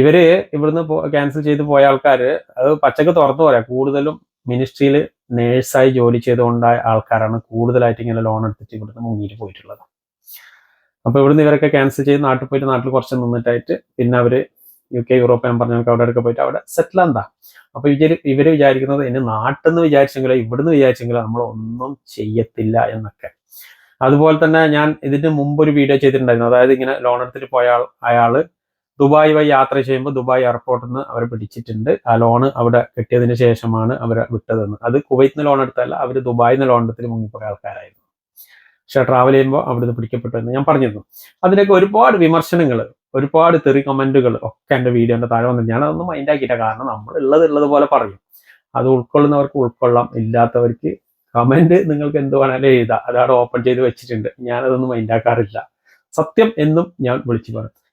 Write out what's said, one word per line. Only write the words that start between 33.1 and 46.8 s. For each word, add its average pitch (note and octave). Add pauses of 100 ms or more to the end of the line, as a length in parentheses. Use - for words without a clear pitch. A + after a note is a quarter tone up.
ശേഷമാണ് A2+ (100)
അവരെ A2+ (100)
വിട്ടതെന്ന്. G#2 (100)
അത് A#2+ (120)
കുവൈത്തിൽ C3+
നിന്ന് D3
ലോൺ C3+
എടുത്തല്ല, B2+ (100)
അവര് B2+
ദുബായിൽ A#2+
നിന്ന് C3+
ലോൺ A#2+
എടുത്തിട്ട് A#2
മുങ്ങിപ്പോയ G#2+
ആൾക്കാരായിരുന്നു. - (840)
പക്ഷെ -
ട്രാവൽ C3
ചെയ്യുമ്പോൾ C3+
അവിടുന്ന് A#2+
പിടിക്കപ്പെട്ടു A#2
എന്ന് A#2
ഞാൻ C#3
പറഞ്ഞിരുന്നു. B2 (400)
അതിനൊക്കെ G3
ഒരുപാട് G#3+
വിമർശനങ്ങൾ, D#3 (360)
ഒരുപാട് D#3+
തെറി C#3
കമന്റുകൾ C3+ (160)
ഒക്കെ -
എൻ്റെ B2
വീഡിയോൻ്റെ A#2
താഴെ A#2
വന്നിട്ട് A#2
ഞാനതൊന്നും D#3
മൈൻഡ് D3
ആക്കിയില്ല. B2+
കാരണം A2+